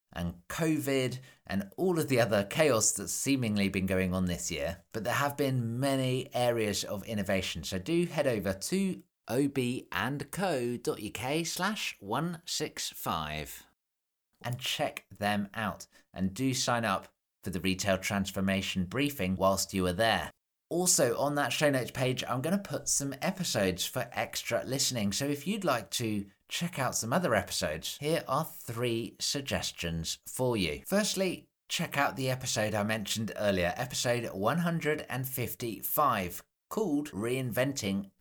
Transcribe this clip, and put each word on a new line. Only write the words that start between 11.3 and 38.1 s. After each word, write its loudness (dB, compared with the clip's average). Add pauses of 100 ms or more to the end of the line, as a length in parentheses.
slash -2
one -4
six -4
five -4 (760)
and -4
check -4 (140)
them 0
out, -4 (280)
and 0
do 0
sign 2
up 0 (360)
for -6
the -4
Retail 4
Transformation 0
Briefing 0
whilst 2
you 2
are 2
there. 2 (380)
Also 4
on 2
that 0
show 4
notes 2
page, 0
I'm -2
gonna 0
put -4
some 0
episodes 0
for -4
extra -2
listening. 0
So -2
if -2
you'd -2
like 0
to -2 (240)
check -4
out 0
some 0
other 2
episodes, -2
here 0
are 0 (160)
three -2
suggestions -2
for 0
you. 0
Firstly, 0 (240)
check -2
out 2
the 0
episode 0
I 2
mentioned -2
earlier, 4
episode -2
one 2
hundred 0
and -4
fifty-five, 0 (280)
called 0
Reinventing 0